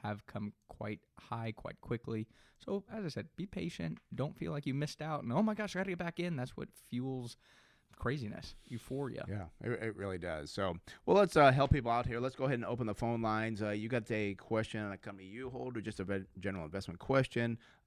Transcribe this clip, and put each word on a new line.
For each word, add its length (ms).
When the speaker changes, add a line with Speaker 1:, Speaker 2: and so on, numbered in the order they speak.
Speaker 1:
have 240
come 260
quite 320
high 380
quite 240
quickly. 460
So, 340
as 120
I 40
said, 180
be 100
patient. 520
Don't 220
feel 160
like 140
you 80
missed 280
out. 200
And, 100
"Oh 100
my 120
gosh, 220
I 40
gotta 100
get 80
back 220
in." 160
That's 200
what 120
fuels 480
craziness, 560
euphoria. 640
Speaker 2:
Yeah, 160
it, 200
it 140
really 200
does. 340
So, 240
well, 140
let's, 180
uh, 160
help 180
people 200
out 160
here. 120
Let's 160
go 100
ahead 100
and 100
open 220
the 80
phone 260
lines. 420
Uh, 80
you 200
got 200
a 260
question 440
on 120
a 40
company 320
you 220
hold 260
or 60
just 180
a 40
ve-, 200
general 260
investment 340
question, 600